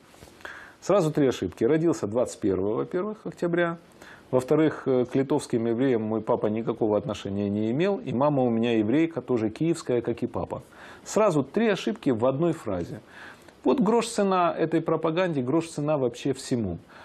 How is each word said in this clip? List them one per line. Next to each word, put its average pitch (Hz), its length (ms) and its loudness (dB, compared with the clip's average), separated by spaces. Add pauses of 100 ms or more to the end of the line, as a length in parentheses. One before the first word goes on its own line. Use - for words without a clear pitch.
(800)
Сразу 175 300 2
три 147 160 4
ошибки. 104 380 -2
Родился 156 420 2
двадцать 110 320 -2
первого, 101 380 0
во-первых, 180 480 -4
октября. 170 520 -2 (540)
Во-вторых, 147 560 2
э, 127 180 2
к - 80 -12
литовским 131 540 0
евреям 117 340 2
мой 110 200 -2
папа 110 260 0
никакого 110 500 0
отношения 101 520 -2
не 107 220 0
имел, 185 260 0
и 123 160 -8
мама 135 300 2
у 123 60 4
меня 113 280 2
еврейка, 135 440 0
тоже 110 280 0
киевская, 151 520 -2
как 120 220 -4
и 117 40 -2
папа. - 360 -6 (400)
Сразу 185 400 2
три 220 240 0
ошибки 202 440 -2
в 113 140 0
одной 147 280 2
фразе. 95 480 -6 (640)
Вот 294 160 4
грош 220 260 2
цена 185 500 2
этой 160 240 0
пропаганде, 160 600 0
грош 156 260 0
цена 151 300 -2
вообще 131 360 -2
всему. 110 440 -2 (280)